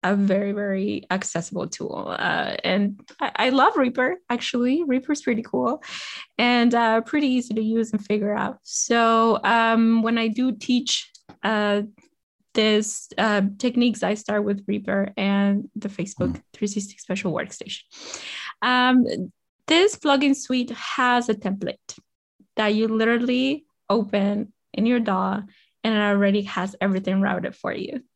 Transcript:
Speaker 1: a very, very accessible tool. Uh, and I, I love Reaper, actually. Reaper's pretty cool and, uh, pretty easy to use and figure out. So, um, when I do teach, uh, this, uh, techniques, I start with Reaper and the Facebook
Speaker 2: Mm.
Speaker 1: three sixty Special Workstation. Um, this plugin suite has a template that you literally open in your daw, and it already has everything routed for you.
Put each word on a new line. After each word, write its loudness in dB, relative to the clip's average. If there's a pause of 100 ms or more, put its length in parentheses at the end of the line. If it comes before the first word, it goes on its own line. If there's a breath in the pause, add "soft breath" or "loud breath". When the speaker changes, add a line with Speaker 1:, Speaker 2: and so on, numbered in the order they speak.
Speaker 1:
a 2
very, 2
very -4
accessible -4
tool. -8 (120)
Uh, -2
and 0 (220)
I, -4
I 2
love 4
Reaper, 0 (140)
actually. 0
Reaper's -2
pretty -2
cool -2 (560 loud breath)
and, 4
uh, 4
pretty 0
easy 0
to 0
use 0
and -2
figure -2
out. -4
So, 2
um, 4
when 0
I 0
do 0
teach, -2 (320)
uh, 0 (720)
this, 2
uh, 2 (160)
techniques, 0
I 0
start -2
with -4
Reaper -2
and 2
the -6
Facebook -4
Speaker 2:
Mm. -8 (120)
Speaker 1:
three -4
sixty -6
Special -4
Workstation. -8 (800 loud breath)
Um, 6 (640)
this 4
plugin 2
suite -4
has 0
a 2
template -8 (580)
that 2
you 2
literally 0 (220)
open 0 (200)
in 0
your 4
daw, 0 (420 loud breath)
and 0
it 2
already 2
has -6
everything 0
routed -2
for -8
you. -8 (140)